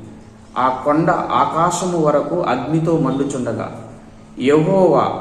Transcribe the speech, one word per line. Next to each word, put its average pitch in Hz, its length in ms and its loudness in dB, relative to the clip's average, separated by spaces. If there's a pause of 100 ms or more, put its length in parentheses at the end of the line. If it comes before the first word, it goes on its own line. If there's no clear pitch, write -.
(580)
ఆ 127 100 2
కొండ 147 420 0
ఆకాశము 175 880 0
వరకు 151 420 0
అగ్నితో 156 580 0
మండుచుండగా 131 960 -4 (460)
యెహోవా 156 640 4 (200)